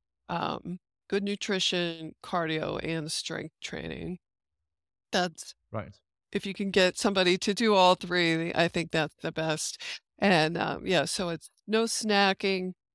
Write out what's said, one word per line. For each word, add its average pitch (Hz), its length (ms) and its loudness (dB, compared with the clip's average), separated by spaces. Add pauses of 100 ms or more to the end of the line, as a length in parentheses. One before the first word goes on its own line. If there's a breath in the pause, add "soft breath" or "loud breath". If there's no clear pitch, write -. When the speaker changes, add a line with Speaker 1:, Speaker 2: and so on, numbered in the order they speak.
(280)
Speaker 1:
um, - 500 -6 (300)
good 196 160 -2
nutrition, 175 1000 -2
cardio, 160 600 -2
and 160 300 -4
strength - 480 -8
training. 165 580 -8 (920)
That's 180 420 -4 (180)
Speaker 2:
Right. 104 280 -10 (320)
Speaker 1:
if 202 140 -4
you 196 80 -6
can 196 160 -4
get 185 280 4
somebody 190 400 4
to 202 160 0
do 220 200 4
all 185 220 8
three, 170 580 0
I 170 140 2
think 165 240 -4
that's 156 240 -2
the 160 160 -6
best. 156 500 -4 (360 loud breath)
And, 170 400 4
um, - 280 -4
yeah, 165 200 4
so 175 240 -4
it's 165 200 -8 (160)
no 220 180 2
snacking, 196 880 2 (220)